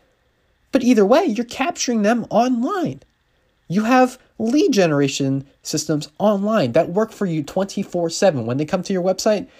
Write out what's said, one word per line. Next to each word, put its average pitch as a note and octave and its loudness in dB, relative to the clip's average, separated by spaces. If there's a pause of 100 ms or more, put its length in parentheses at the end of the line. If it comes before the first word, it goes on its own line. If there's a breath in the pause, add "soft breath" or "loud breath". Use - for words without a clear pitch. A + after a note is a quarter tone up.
(720)
But C4+ 2
either A3 4
way, D4 4
you're A#3 -2
capturing C4+ -4
them A3 0
online. B3+ -2 (680)
You G#3 0
have B3+ 2 (200 soft breath)
lead C#4 2
generation C#3 0 (160 soft breath)
systems D3+ -4 (100)
online G3 0
that D#3+ 2
work G#3+ -2
for G#3 -6
you D#3 -2
twenty-four F#3+ -4
seven. D#3+ 0
When A#2+ -2
they D3+ -2
come F#3 -4
to G3 -6
your F3+ -2
website, F#3 0 (140)